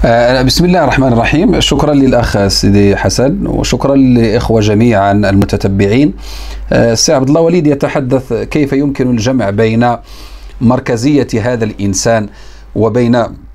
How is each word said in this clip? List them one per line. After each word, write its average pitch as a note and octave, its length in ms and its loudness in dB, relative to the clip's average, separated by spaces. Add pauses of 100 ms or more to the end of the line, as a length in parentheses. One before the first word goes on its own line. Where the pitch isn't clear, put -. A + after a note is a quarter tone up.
آه، A#2+ 360 2
بسم C3 220 2
الله F3 200 2
الرحمن B2+ 280 0
الرحيم. D3 480 0
شكرًا D3 340 0
للأخ A#2+ 520 2
سيدي G2+ 500 2
حسن، B2+ 500 -2
وشكرًا C3+ 480 -2
للإخوة A#2 680 2
جميعًا G#2 520 2
المتتبعين. G2+ 1000 0 (580)
آه، A#2 200 2
السي A2+ 200 0
عبد C3 160 0
الله D#3 120 2
وليد E3+ 260 2
يتحدث C3+ 680 -2
كيف B2+ 400 -2
يمكن C3+ 380 0
الجمع A#2 400 0
بين A2+ 460 0 (640)
مركزية B2+ 680 0 (140)
هذا A#2 240 -2
الإنسان G#2+ 640 -2 (460)
وبين A#2 500 0 (300)